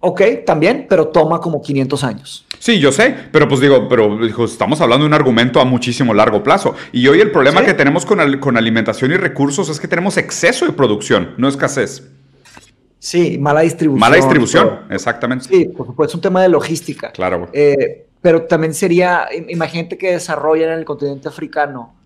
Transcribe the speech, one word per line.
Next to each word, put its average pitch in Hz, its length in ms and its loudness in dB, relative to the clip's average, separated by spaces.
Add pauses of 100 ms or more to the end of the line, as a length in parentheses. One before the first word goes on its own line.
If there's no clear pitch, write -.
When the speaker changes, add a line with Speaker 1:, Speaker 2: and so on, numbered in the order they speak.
Speaker 1:
Ok, 185 200 0 (240)
también, 185 420 0
pero 170 200 2
toma 170 320 2
como 160 200 -6
quinientos 139 440 -4
años. - 420 -10 (120)
Speaker 2:
Sí, 226 200 0
yo 143 120 4
sé, 240 240 2 (180)
pero 147 160 4
pues 135 120 0
digo, 135 280 4
pero, 110 300 2
dijo, 113 260 -2
estamos 113 360 -4
hablando 135 240 2
de 151 40 2
un 151 60 2
argumento 127 460 2
a 131 40 6
muchísimo 123 500 0
largo 104 280 4
plazo. 170 320 0 (180)
Y 123 160 2
hoy 160 120 6
el 214 100 4
problema 151 300 4
Speaker 1:
Sí. - 60 2
Speaker 2:
que 190 80 2
tenemos 151 320 0
con 202 140 0
al-, 139 200 0
con 131 160 0
alimentación 113 560 -2
y 175 40 0
recursos 147 520 -2
es 151 100 -8
que 170 100 -12
tenemos 180 280 -2
exceso - 500 -2
de 302 60 -2
producción, 113 640 0
no 127 120 -2
escasez. 139 600 -6 (920)
Speaker 1:
Sí, - 400 -2
mala 147 240 0
distribución, 156 380 0
Speaker 2:
Mala 123 160 6
distribución, 135 520 4
Speaker 1:
todo. - 120 -8 (100)
Speaker 2:
exactamente. 120 560 -6
Speaker 1:
Sí, 180 200 2
por - 200 -12
supuesto, 147 260 -4
es - 40 -10
un 170 40 -8
tema 185 220 0
de 185 80 4
logística. 160 600 -4
Speaker 2:
Claro, 92 280 -4
güey. 87 140 -12
Speaker 1:
Eh, 143 520 0 (160)
pero 165 200 4
también 160 320 -2
sería, 180 600 0
im-, 165 160 -10
imagínate 165 460 -8
que 185 160 -4
desarrollan 160 600 -2
en 165 80 -4
el 160 40 -10
continente 143 440 -8
africano 143 680 -8 (120)